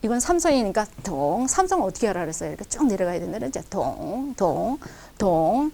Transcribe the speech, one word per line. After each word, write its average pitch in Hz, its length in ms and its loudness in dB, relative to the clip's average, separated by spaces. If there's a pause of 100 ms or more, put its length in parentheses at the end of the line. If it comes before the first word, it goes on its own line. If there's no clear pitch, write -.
이건 240 180 0
삼성이니까 262 640 2 (160)
동. 156 440 0
삼성 370 360 2
어떻게 190 240 0
하라 190 140 0
그랬어요? 160 300 -4
이렇게 156 160 -8
쭉 269 200 0
내려가야 185 340 2
된다 170 180 -6
그랬죠? 220 320 -6
동, 196 680 -4
동, 202 420 0 (400)
동. 196 560 2